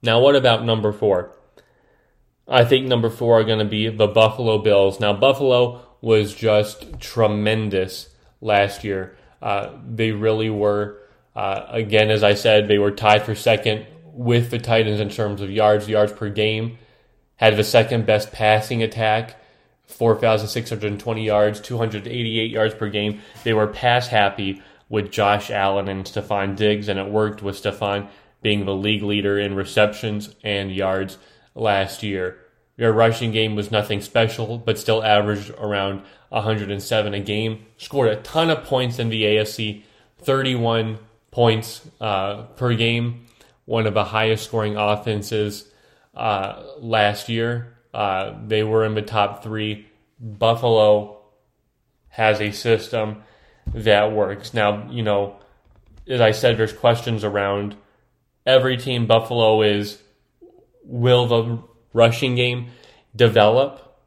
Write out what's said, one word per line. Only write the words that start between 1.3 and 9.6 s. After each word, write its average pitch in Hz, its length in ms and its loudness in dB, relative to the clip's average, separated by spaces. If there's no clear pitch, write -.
I 127 160 6
think 131 240 4
number 117 220 2
four 117 300 4
are 110 40 2
gonna 110 220 0
be 107 240 -2
the 107 160 2
Buffalo 110 540 4
Bills. 101 400 4
Now, 104 140 2
Buffalo 123 720 2
was 110 360 0
just 107 640 -2
tremendous 104 1080 -2
last 101 440 0
year. 95 340 -8
Uh, 104 300 -6